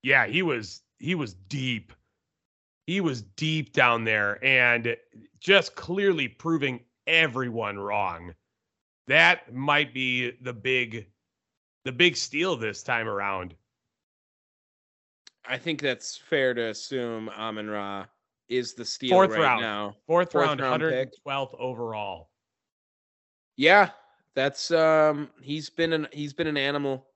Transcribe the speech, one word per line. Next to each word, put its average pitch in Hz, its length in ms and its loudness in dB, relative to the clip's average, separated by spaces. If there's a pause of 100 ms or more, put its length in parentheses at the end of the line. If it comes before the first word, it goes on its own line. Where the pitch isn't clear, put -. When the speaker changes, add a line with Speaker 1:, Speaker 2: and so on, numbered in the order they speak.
Speaker 1:
Yeah, 131 240 4
he 131 160 0
was, 127 400 -4 (160)
he 160 160 -4
was 123 220 -4
deep. 120 580 -6 (920)
He 180 120 -2
was 143 220 -2
deep 156 520 -4
down 117 320 4
there 104 380 0
and 120 540 2 (420)
just 190 360 4
clearly 180 520 0
proving 139 520 -2 (260)
everyone 123 720 0
wrong. 95 560 -4 (720)
That 165 480 4
might 143 400 0
be 127 380 -4 (100)
the 127 120 -8
big, 117 520 -4 (800)
the 131 60 -6
big 165 260 2
steal 165 380 -2
this 110 260 -6
time 113 260 -2
around. 98 460 -4 (1900)
Speaker 2:
I 127 100 -4
think 147 240 -6
that's 127 360 -4
fair 135 360 0
to 117 160 -2
assume 113 600 -6
Amon-Ra 104 760 -8 (440)
is 123 240 -4
the 117 120 -12
steal - 260 -4
Speaker 1:
Fourth 185 200 6
Speaker 2:
right 170 80 -2
Speaker 1:
round. 127 220 4
Speaker 2:
now. 104 340 -4 (120)
Speaker 1:
Fourth 175 240 2
Speaker 2:
Fourth 165 160 2
Speaker 1:
round, 143 120 -2
Speaker 2:
round 135 220 0
pick. 160 100 0
Speaker 1:
hundred 131 180 -2 (140)
twelfth 139 340 -6
overall. 110 720 -8 (1300)
Speaker 2:
Yeah, 180 320 8 (460)
that's, 139 360 -2
um, 156 580 4 (120)
he's 147 280 -8
been 165 240 0
an, 156 180 -2
he's 147 220 -8
been 160 140 -4
an 151 100 -2
animal. 139 580 -2